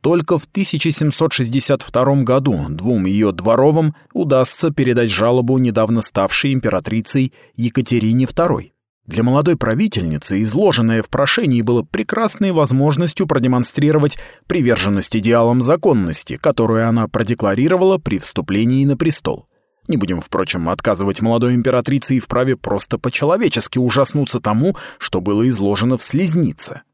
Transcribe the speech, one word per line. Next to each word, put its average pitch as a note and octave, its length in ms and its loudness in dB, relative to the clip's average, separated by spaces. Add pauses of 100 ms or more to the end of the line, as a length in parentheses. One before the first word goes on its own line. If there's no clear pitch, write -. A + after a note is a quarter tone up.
Только E3+ 380 2
в - 80 -6
тысяча E3 440 -2
семьсот D#3 420 0
шестьдесят B2+ 500 -2
втором C3+ 420 2
году B2 440 0
двум F#2 380 0
её G2+ 240 2
дворовым C3 640 2 (180)
удастся C#3+ 600 0
передать A#2+ 380 2
жалобу A#2+ 480 2
недавно A2+ 440 2
ставшей G#2 500 -2
императрицей A2+ 800 -2 (220)
Екатерине A#2+ 720 0
второй. - 480 -2 (320)
Для F#2 160 -4
молодой D3 340 2
правительницы G#2 880 -2
изложенное A2+ 580 2
в - 80 -6
прошении C#3 540 0
было A#2 220 0
прекрасной G#3 640 -2
возможностью D3+ 800 0
продемонстрировать C#3+ 920 0 (300)
приверженность G2+ 680 0
идеалам A#2 460 2
законности, A#2+ 800 0
которую A2+ 500 0
она A2+ 180 0
продекларировала B2 920 0
при B2 200 -4
вступлении A2+ 680 0
на C#3 120 2
престол. D3+ 500 -4 (420)
Не D#3+ 80 0
будем, F#2 240 -2
впрочем, F2 480 -4
отказывать G2 540 -2
молодой A#2 340 2
императрице B2+ 580 0
и B2 60 0
в - 80 -14
праве B2+ 280 0
просто G#2 420 -6
по-человечески C#3 840 -2
ужаснуться B2+ 580 0
тому, A#2+ 380 0 (200)
что - 240 -6
было G#2 280 0
изложено G#2 480 0
в - 80 -6
слезнице. D#3+ 800 -2 (120)